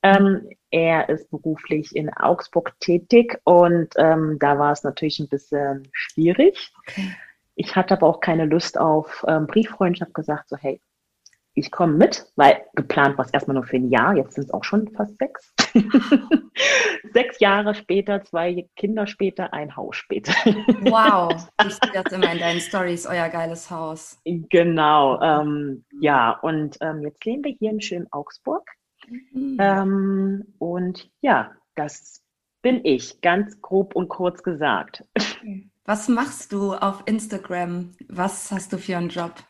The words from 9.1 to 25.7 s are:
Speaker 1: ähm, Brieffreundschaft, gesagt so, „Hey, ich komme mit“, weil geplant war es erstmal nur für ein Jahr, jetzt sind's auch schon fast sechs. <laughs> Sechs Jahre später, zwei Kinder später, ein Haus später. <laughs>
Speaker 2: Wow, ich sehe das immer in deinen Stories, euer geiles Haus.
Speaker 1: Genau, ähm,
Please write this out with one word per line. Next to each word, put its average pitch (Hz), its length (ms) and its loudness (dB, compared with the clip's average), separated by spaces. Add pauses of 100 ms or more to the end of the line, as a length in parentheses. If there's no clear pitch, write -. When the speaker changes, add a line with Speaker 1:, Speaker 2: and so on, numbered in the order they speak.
Speaker 1:
ähm, 156 200 0
Brieffreundschaft, 185 680 0
gesagt 156 360 -6
so, 139 80 -10
„Hey, 139 240 -8 (720)
ich - 180 -4
komme 165 220 2
mit“, 180 320 2 (100)
weil 143 300 6 (100)
geplant 139 420 0
war 131 80 -2
es - 80 -18
erstmal 139 220 -2
nur 131 80 -2
für - 140 -4
ein 127 120 -2
Jahr, 131 260 2
jetzt 135 200 -2
sind's 139 160 -8
auch - 120 -6
schon 214 260 -2
fast 208 280 -8
sechs. - 360 -10 (200)
<laughs> - 760 2 (640)
Sechs 247 260 0
Jahre 208 360 4
später, 196 480 -2
zwei 175 520 -4
Kinder 208 320 -2
später, 190 460 -4
ein 151 220 -10
Haus - 200 -10
später. - 380 -4 (120)
<laughs> 214 220 2 (140)
Speaker 2:
Wow, 196 680 2 (180)
ich 202 100 -6
sehe - 160 -2
das 185 220 -6
immer 180 180 0
in 170 80 -4
deinen 170 200 0
Stories, 175 480 -4
euer 170 220 -2
geiles 165 420 -8
Haus. 160 540 -12
Speaker 1:
Genau, 160 960 4
ähm, 147 680 0